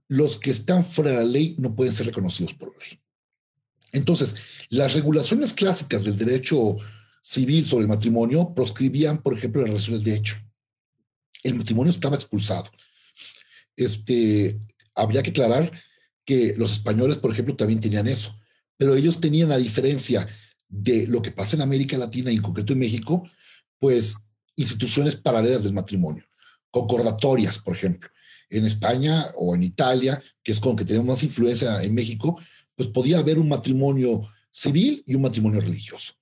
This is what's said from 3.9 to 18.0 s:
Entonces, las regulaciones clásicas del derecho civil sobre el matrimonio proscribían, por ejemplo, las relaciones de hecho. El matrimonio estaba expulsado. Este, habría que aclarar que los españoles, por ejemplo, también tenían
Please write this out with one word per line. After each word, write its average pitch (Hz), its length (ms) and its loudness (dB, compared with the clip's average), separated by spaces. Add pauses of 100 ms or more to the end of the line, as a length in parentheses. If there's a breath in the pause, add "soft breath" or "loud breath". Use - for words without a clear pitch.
Entonces, 139 440 0 (340 loud breath)
las 131 260 2
regulaciones 156 580 2
clásicas 151 500 -2
del 104 140 -2
derecho 117 600 0 (440 loud breath)
civil 139 440 0
sobre 120 180 2
el 104 60 2
matrimonio 117 680 2
proscribían, 135 680 0
por 123 160 -2
ejemplo, 113 240 -2
las 113 100 0
relaciones 107 320 -2
de 107 120 2
hecho. - 200 -4 (1080)
El 123 120 -2
matrimonio 113 360 0
estaba 147 240 0
expulsado. 101 560 -4 (1040 loud breath)
Este, 107 840 0 (380)
habría 110 260 2
que - 100 -4
aclarar 135 400 2 (540 loud breath)
que 123 320 2
los 107 140 0
españoles, 107 460 0
por 120 140 -2
ejemplo, 110 240 -2
también 110 240 2
tenían 107 280 0